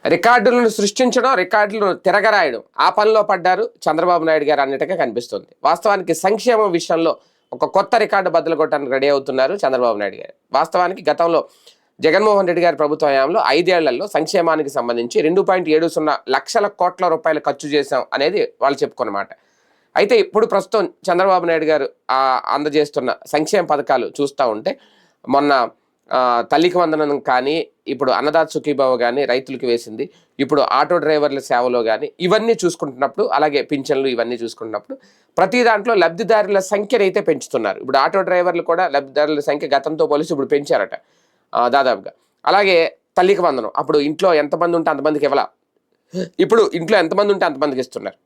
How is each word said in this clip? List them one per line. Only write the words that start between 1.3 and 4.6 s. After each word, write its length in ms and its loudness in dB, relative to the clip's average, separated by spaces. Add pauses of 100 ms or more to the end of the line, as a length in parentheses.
రికార్డులను 580 0
తిరగరాయడం, 680 0 (180)
ఆ 100 4
పనిలో 340 2
పడ్డారు 460 0 (160)
చంద్రబాబు 380 2
నాయుడు 200 2
గారు 180 2